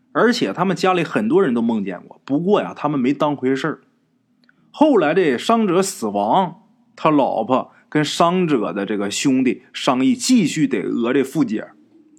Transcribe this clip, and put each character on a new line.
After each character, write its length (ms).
而 180
且 220
他 140
们 100
家 160
里 100
很 240
多 160
人 120
都 80
梦 200
见 240
过， 200
不 120
过 220
呀， 160
他 140
们 100
没 140
当 200
回 220
事 100
儿。 140
后 280
来 160
这 240
伤 280
者 140
死 280
亡， 560
他 140
老 340
婆 300
跟 160
伤 420
者 260
的 120
这 140
个 120
兄 320
弟 200
商 320
议， 100
继 320
续 220
得 140
讹 320
这 100
富 180
姐。 260